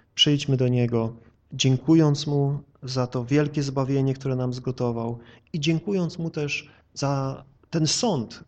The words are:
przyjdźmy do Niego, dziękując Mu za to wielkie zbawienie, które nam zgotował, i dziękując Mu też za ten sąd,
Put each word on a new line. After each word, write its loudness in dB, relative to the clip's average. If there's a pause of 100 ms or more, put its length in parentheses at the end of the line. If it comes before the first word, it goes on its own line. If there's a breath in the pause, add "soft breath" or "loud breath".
(160 loud breath)
przyjdźmy 2
do 2
Niego, 0 (380 loud breath)
dziękując 4
Mu 0 (240)
za -2
to -4
wielkie 2
zbawienie, 0
które -4
nam -2
zgotował, -4 (340 loud breath)
i -2
dziękując -2
Mu -4
też -6 (240 loud breath)
za -2 (260)
ten 0
sąd, -2